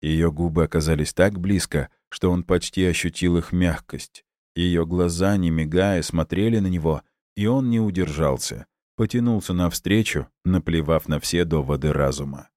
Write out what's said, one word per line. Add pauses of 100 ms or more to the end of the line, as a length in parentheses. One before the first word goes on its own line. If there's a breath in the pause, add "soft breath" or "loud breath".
Ее
губы
оказались
так
близко, (200)
что
он
почти
ощутил
их
мягкость. (300)
Ее
глаза,
не
мигая,
смотрели
на
него, (320)
и
он
не
удержался, (300)
потянулся
навстречу, (180)
наплевав
на
все
доводы
разума.